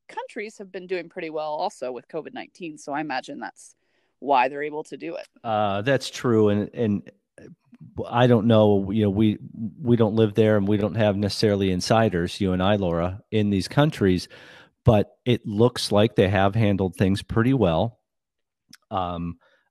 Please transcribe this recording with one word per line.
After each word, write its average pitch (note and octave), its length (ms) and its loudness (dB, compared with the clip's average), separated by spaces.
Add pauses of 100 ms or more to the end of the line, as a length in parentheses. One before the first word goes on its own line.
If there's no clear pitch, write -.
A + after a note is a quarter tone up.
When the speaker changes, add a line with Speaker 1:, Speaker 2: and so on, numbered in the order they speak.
Speaker 1:
countries A#3 500 -12
have F#3+ 140 -18
been F#3 160 -14
doing F3 200 -6
pretty E3+ 220 -10
well D#3 220 -6
also D3+ 400 -6
with B2 160 -14
covid D3+ 260 -12
nineteen, D3+ 440 -14
so - 140 -12
I C#3+ 80 -4
imagine C#3 380 -8
that's - 380 -16 (420)
why C3 300 0
they're C#3+ 160 -10
able D3+ 180 -8
to D3+ 140 -16
do D#3 180 -12
it. - 140 -14 (160)
Speaker 2:
Uh, G#2 380 0
that's C3 280 0
true, A2 380 4
and, G#2 260 0
and G#2 360 -2 (960)
I A#2+ 180 2
don't A#2 220 4
know, G#2 420 4
you G#2+ 140 0
know, G2+ 60 2
we, G#2+ 280 2 (420)
we A#2+ 140 2
don't A2 220 2
live G#2+ 180 2
there, G#2+ 220 4
and G2 100 0
we G#2 100 2
don't G2 200 -2
have G#2 200 2
necessarily G2+ 540 0
insiders, F#2 720 0
you F#2+ 120 0
and F2+ 80 0
I, G2 140 2
Laura, F2+ 560 -2
in G#2 200 0
these F#2+ 180 -2
countries, A2 600 0 (560)
but G#2+ 400 4
it B2 220 -2
looks A2+ 460 0
like G#2 240 2
they G2 120 4
have G2 280 2
handled G2 400 0
things G2 260 0
pretty A#2+ 320 0
well, G2 460 0 (880)
um, F2 480 -6 (320)